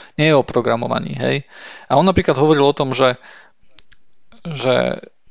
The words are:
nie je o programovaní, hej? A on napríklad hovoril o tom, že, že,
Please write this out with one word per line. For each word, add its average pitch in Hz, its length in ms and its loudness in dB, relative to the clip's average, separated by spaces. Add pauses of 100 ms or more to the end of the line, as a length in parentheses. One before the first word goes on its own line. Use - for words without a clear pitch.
(160)
nie 151 140 2
je 147 80 4
o 123 80 0
programovaní, 120 640 -4
hej? 131 240 -4 (540)
A 139 80 4
on 170 80 4
napríklad 180 320 2
hovoril 151 240 4
o 139 100 4
tom, 135 220 -4
že, 127 240 2 (1300)
že, 123 560 -2 (280)